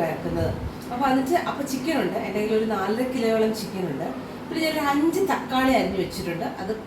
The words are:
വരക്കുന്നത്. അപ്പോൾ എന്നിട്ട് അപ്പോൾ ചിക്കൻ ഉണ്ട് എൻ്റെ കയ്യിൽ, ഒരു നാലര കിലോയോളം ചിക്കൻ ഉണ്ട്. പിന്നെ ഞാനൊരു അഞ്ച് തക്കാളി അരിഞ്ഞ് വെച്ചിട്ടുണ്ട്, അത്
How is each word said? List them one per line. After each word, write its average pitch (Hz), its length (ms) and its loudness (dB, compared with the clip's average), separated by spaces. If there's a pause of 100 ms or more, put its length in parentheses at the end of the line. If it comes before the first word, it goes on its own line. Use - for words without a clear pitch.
വരക്കുന്നത്. 165 460 0 (440)
അപ്പോൾ 262 160 2
എന്നിട്ട് 269 260 4 (140)
അപ്പോൾ 262 240 -4
ചിക്കൻ 320 200 -2 (100)
ഉണ്ട് 175 220 -2
എൻ്റെ 202 140 -2
കയ്യിൽ, 220 220 2
ഒരു 220 140 0
നാലര 226 360 0
കിലോയോളം 220 400 2 (100)
ചിക്കൻ 185 300 -4
ഉണ്ട്. - 160 -4 (400)
പിന്നെ 330 180 -4
ഞാനൊരു 302 280 0
അഞ്ച് 330 260 4 (140)
തക്കാളി 262 380 2 (100)
അരിഞ്ഞ് 185 240 0
വെച്ചിട്ടുണ്ട്, 175 420 -4 (160)
അത് 214 100 -2 (120)